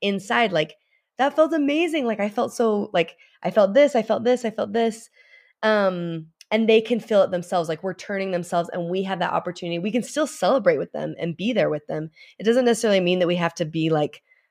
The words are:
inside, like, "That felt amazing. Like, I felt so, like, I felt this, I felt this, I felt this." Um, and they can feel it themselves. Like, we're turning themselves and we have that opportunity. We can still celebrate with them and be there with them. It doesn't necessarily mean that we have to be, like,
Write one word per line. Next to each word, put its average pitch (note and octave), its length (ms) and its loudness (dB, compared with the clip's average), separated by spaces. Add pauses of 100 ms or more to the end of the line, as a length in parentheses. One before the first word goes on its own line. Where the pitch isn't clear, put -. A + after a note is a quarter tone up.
inside, G3+ 500 0
like, D#3 240 -2 (420)
"That C#4+ 180 0
felt D#4 180 4
amazing. D4+ 520 0
Like, G#3+ 140 -2
I G#3 100 -2
felt - 240 -4
so, G#3 400 0
like, F3 220 0 (280)
I F3 80 -2
felt G3 220 4
this, C#4 220 6
I A3 80 4
felt A3 200 -2
this, B3 220 2
I G#3+ 60 -4
felt G#3+ 220 -4
this." A3+ 360 -2 (540)
Um, F3+ 640 0 (240)
and A3 160 2
they A3 140 6
can A3+ 180 -2
feel G3+ 240 2
it - 80 0
themselves. F3 380 -2
Like, D#3+ 140 -6
we're F#3 100 -4
turning G3 380 -6
themselves F3 400 -4
and E3+ 180 -6
we F#3+ 140 -2
have F#3+ 160 -4
that F3 140 -2
opportunity. E3+ 460 -6
We G3+ 120 -4
can A#3 120 0
still D4+ 240 -4
celebrate F#3+ 500 2
with - 140 -6
them D#3 260 -6
and E3+ 180 -6
be G#3 180 -4
there D#3 160 2
with D3+ 180 -6
them. D#3 220 -8 (300)
It F#3+ 40 -10
doesn't A#3+ 220 4
necessarily A3 340 2
mean F3+ 200 2
that E3+ 80 2
we F3 80 0
have E3+ 200 -2
to E3 100 -4
be, D#3+ 240 -2
like, D3+ 320 -2 (280)